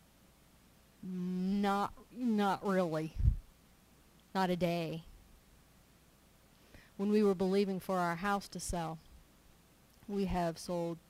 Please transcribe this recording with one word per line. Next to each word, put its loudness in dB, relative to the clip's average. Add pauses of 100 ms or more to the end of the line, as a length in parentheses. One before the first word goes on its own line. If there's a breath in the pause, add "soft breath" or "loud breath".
(1040)
Not, 0 (240)
not 2
really. 0 (1200)
Not 0
a 0
day. -2 (1900 loud breath)
When 0
we 6
were 6
believing 2
for -2
our 0
house -2
to -10
sell, -4 (1080)
we 0
have 0
sold -4 (120)